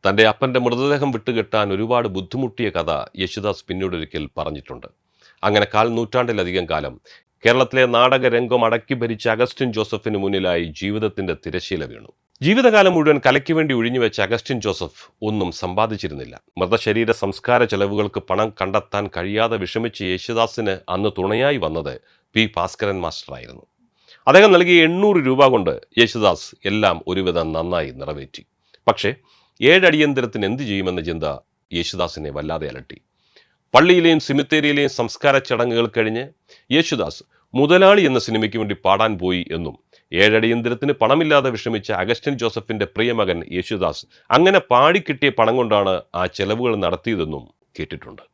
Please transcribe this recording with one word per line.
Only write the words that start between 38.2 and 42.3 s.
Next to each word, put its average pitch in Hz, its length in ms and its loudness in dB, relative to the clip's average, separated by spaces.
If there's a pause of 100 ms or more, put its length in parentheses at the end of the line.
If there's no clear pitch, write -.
സിനിമയ്ക്ക് 110 360 -2
വേണ്ടി 104 240 -4
പാടാൻ 98 360 2
പോയി 90 220 -2 (140)
എന്നും, 82 200 -8 (360)
ഏഴടിയന്തരത്തിന് 113 880 2
പണമില്ലാതെ 143 500 2
വിഷമിച്ച 113 380 -6 (120)
അഗസ്റ്റിൻ 117 400 -4